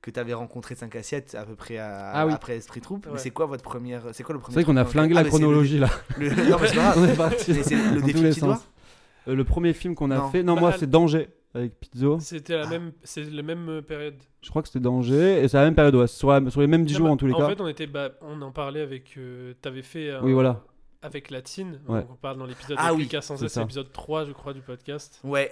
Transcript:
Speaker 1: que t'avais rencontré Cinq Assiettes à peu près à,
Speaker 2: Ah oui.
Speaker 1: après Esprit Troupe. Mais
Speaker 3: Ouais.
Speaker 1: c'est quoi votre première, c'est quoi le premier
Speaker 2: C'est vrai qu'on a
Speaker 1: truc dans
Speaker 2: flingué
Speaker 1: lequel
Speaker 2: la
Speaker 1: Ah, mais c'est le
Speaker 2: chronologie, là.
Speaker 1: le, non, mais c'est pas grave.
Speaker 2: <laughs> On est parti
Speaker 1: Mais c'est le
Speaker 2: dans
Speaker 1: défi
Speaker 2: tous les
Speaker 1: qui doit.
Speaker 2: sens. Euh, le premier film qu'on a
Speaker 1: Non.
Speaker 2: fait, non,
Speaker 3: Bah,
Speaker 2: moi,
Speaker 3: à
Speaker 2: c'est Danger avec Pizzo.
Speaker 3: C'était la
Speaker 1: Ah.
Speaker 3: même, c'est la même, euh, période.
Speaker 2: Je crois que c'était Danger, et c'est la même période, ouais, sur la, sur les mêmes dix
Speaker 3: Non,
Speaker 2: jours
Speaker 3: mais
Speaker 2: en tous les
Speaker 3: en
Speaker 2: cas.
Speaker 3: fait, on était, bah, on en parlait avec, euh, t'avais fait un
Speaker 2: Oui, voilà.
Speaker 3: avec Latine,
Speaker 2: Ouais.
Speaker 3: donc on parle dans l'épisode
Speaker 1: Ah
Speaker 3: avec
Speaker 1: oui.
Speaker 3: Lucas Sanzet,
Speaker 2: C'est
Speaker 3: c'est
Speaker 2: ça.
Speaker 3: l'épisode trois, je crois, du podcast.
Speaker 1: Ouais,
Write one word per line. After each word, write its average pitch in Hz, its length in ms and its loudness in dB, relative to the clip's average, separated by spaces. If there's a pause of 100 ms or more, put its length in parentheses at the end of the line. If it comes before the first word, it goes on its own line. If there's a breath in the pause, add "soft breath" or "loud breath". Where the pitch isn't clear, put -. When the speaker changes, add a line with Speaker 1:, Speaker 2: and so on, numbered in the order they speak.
Speaker 1:
que 117 80 -14
t'avais 120 240 -8
rencontré 120 400 -12
Cinq 113 200 -16
Assiettes 131 380 -10
à 110 100 -12
peu 107 120 -16
près 113 240 -14
à, 101 320 -12
Speaker 2:
Ah 156 160 -2
oui. 156 60 0
Speaker 1:
après 135 220 -8
Esprit 117 260 -14
Troupe. 202 260 -14
Mais 147 60 -14
Speaker 3:
Ouais. 143 40 -10
Speaker 1:
c'est 127 140 -10
quoi 160 160 -4
votre 139 160 -10
première, 123 400 -12 (100)
c'est - 80 -16
quoi 156 140 -10
le 135 40 -8
premier 123 140 -14
Speaker 2:
C'est 160 100 2
vrai 156 80 2
qu'on 131 60 4
a 127 60 4
Speaker 1:
truc 120 120 -2
dans 156 120 4
Speaker 2:
flingué 170 80 4
Speaker 1:
lequel - 0 -
Speaker 2:
la 170 60 6
Speaker 1:
Ah, - 20 6
mais 151 80 2
c'est 156 80 6
le 156 40 4
Speaker 2:
chronologie, 147 360 4
là. 131 100 4 (300)
Speaker 1:
le, 147 320 2
non, - 100 6
mais 220 60 4
c'est 214 80 2
pas 233 60 2
grave. 226 160 6
Speaker 2:
<laughs> - 20 6
On 180 60 8
est 151 120 4
parti 160 360 0
Speaker 1:
Mais 143 100 2
c'est 143 120 0
le 139 240 2
Speaker 2:
dans 139 60 0
Speaker 1:
défi 143 140 2
Speaker 2:
tous 165 60 4
les 160 40 6
Speaker 1:
qui 156 120 0
doit. 185 160 2
Speaker 2:
sens. - 120 -12 (580 soft breath)
Euh, 135 80 -2
le 135 80 2
premier 170 300 0
film 175 220 -6
qu'on 143 160 -2
a 135 60 0
Speaker 1:
Non. 139 120 -2
Speaker 2:
fait, 180 140 0
non, 175 100 2
Speaker 3:
Bah, 165 80 2
Speaker 2:
moi, 175 140 6
Speaker 3:
à - 20 -6
Speaker 2:
c'est 165 100 -4
Danger 160 420 4 (260)
avec 120 240 -6
Pizzo. 143 400 0
Speaker 3:
C'était 160 380 -8
la 151 100 -4
Speaker 1:
Ah. - 20 -8
Speaker 3:
même, 170 220 -8 (120)
c'est - 240 -14
la 151 140 -10
même, 165 280 -8
euh, 156 120 -8
période. 147 400 -12 (220)
Speaker 2:
Je - 80 -20
crois 160 100 -2
que - 60 -10
c'était - 140 -8
Danger, 131 600 2
et 135 40 4
c'est 139 100 2
la 139 80 8
même 160 100 4
période, 147 200 6
ouais, 123 100 8
sur 135 240 0
la, 139 220 6
sur 135 100 0
les 143 60 4
mêmes 165 180 4
dix 147 80 -2
Speaker 3:
Non, 143 60 -2
Speaker 2:
jours 165 80 4
Speaker 3:
mais 156 60 6
Speaker 2:
en 135 40 2
tous 139 100 -2
les 127 60 2
Speaker 3:
en 165 60 2
Speaker 2:
cas. - 100 2
Speaker 3:
fait, 202 100 -4
on 185 80 -4
était, 151 200 -8
bah, 139 240 -8 (100)
on 151 220 -14
en 135 80 -12
parlait 143 300 -8
avec, 135 360 -12
euh, 127 360 -16 (100)
t'avais 131 180 -10
fait 151 300 -12
un 131 100 -8
Speaker 2:
Oui, 131 120 2
voilà. 131 300 2 (400)
Speaker 3:
avec 143 260 -16
Latine, 143 580 -14
Speaker 2:
Ouais. 110 140 -4
Speaker 3:
donc 123 100 -12
on 127 40 -20
parle 135 220 -12
dans 131 80 -14
l'épisode 127 340 -12
Speaker 1:
Ah 160 80 0
Speaker 3:
avec 165 100 0
Speaker 1:
oui. 156 60 -2
Speaker 3:
Lucas 139 180 -8
Sanzet, 135 240 -10
Speaker 2:
C'est 110 40 -6
Speaker 3:
c'est - 60 -14
Speaker 2:
ça. 120 60 -4
Speaker 3:
l'épisode 131 320 -10
trois, 156 320 -8
je 143 60 -14
crois, 139 220 -14
du 135 80 -16
podcast. 143 640 -16
Speaker 1:
Ouais, 139 280 -2